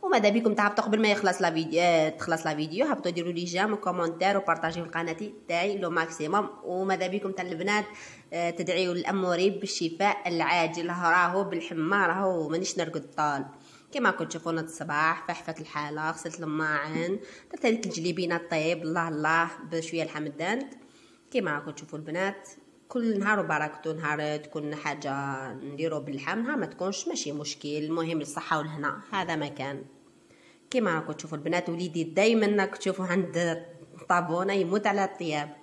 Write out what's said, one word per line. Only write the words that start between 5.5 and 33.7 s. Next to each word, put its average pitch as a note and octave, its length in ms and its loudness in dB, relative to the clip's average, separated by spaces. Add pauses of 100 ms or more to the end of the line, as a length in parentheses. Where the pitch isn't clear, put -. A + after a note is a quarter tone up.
لو F3+ 120 -2
ماكسيموم. E3 580 0 (160)
وماذا F#3 420 0
بكم F#3+ 260 -2
تاع F#3+ 120 -4
البنات، F#3+ 400 0 (480)
آه، E3+ 180 0
تدعيوا F3 440 0
للام F#3 280 0
مريم F3+ 320 4
بالشفاء F3+ 720 0
العاجل، E3 600 2
راهو F3 560 4
بالحمى، E3+ 520 -2
راهو F3+ 520 2
مانيش F3 300 -2
نرقد D#3+ 380 -4
طال. C#3+ 280 2 (480)
كما B3 180 4
راكم F3+ 140 -2
تشوفون E3 340 -4
الصباح D#3+ 680 0
فحفت E3 320 -6
الحاله، D3+ 500 -4
غسلت E3 300 -8
الماعن، D#3 800 -2 (340)
درت - 140 -2
هذيك A3+ 200 2
الجليبينه E3+ 500 0
الطيب، E3 460 0
الله E3 260 0
الله، D#3+ 400 2 (240)
بشويه E3 300 -2
الحمدان. D#3 680 -4 (600)
كما G3+ 200 0
راكم D3 200 -4
تشوفوا D3+ 280 -12
البنات، F3 500 -4 (400)
كل A3+ 300 0
نهار G3+ 220 4
وبركته، D#3 520 0
نهار D3+ 440 0
تكون D3+ 380 -6
حاجه C#3 800 -4
نديرو C#3+ 480 -4
باللحم، D3 380 -4
نهار B3 180 -2
ما G3 100 -2
تكونش G3 420 -4
ماشي B3+ 240 -4
مشكل، D3 360 -8
المهم D#3+ 520 -2
الصحه D#3 380 -2
والهنا، D3+ 420 -4 (120)
هذا F3+ 240 0
ما D3+ 120 -2
كان. C#3 360 -8 (840)
كما G#3+ 240 2
راكم D#3+ 180 -4
تشوفوا D#3 260 -8
البنات، E3 300 0
وليدي E3+ 360 -2
دايماً G#3+ 580 6
راك G3 140 -2
تشوفوا F#3 300 -2
عند E3+ 580 0 (360)